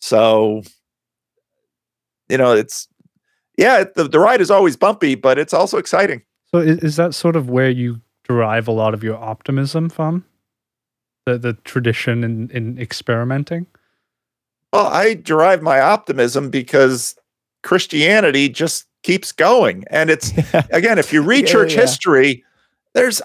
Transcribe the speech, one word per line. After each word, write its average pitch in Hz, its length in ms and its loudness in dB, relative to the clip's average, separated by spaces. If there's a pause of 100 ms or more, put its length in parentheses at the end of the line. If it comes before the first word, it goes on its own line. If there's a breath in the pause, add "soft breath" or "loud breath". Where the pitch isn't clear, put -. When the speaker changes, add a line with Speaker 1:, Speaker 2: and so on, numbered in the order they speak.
Speaker 1:
So, 110 640 2 (1700)
you 127 100 -2
know, 127 140 4
it's, - 360 -2 (720)
yeah, 226 260 4 (100)
the, 165 100 -2
the 151 140 0
ride 226 220 4
is 175 100 2
always 190 260 4
bumpy, 180 400 0
but 131 220 2
it's 156 140 -4
also 190 240 0
exciting. 170 460 -2 (300)
Speaker 2:
So 175 80 2
is, 160 180 2
is 156 180 -4
that 165 180 0
sort 170 220 -2
of 131 140 -4
where 131 200 0
you 120 300 -4 (240)
derive 113 440 -2
a 117 40 -2
lot 110 220 -2
of 107 80 -10
your 110 140 -6
optimism 139 720 -6
from? 165 360 -6 (1040)
The, 123 100 -2
the 120 160 -6 (120)
tradition 120 600 -4
in, 117 260 -8
in 120 280 -10
experimenting? 131 880 -6 (1080)
Speaker 1:
Well, 208 140 2
I 202 280 2
derive 165 480 2
my 147 180 2
optimism 135 680 0
because 131 680 0 (460)
Christianity 160 880 0
just 156 380 -6 (160)
keeps 185 300 -2
going. 151 580 2
And 160 200 0
it's, - 220 -2 (200)
Speaker 3:
<laughs> 160 180 0
Speaker 1:
again, 202 280 0
if 147 140 -2
you 156 100 2
read 233 240 2
Speaker 3:
Yeah, - 60 2
Speaker 1:
church 180 220 2
Speaker 3:
yeah. 180 60 2
Speaker 1:
history, 139 640 0 (500)
there's 247 300 0